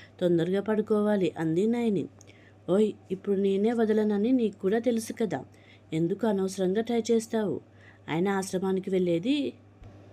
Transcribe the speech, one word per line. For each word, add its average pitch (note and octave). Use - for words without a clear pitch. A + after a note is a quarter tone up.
తొందరగా F3
పడుకోవాలి," G#3
అంది E3
నయని. A3+
"ఓయ్, G#3
ఇప్పుడు F#3+
నేనే G3+
వదలనని G#3+
నీకు A3+
కూడా G3
తెలుసు A3+
కదా, -
ఎందుకు F3
అనవసరంగా F#3+
ట్రై A#3
చేస్తావు? A3+
ఆయన E3
ఆశ్రమానికి F#3+
వెళ్ళేది F#3+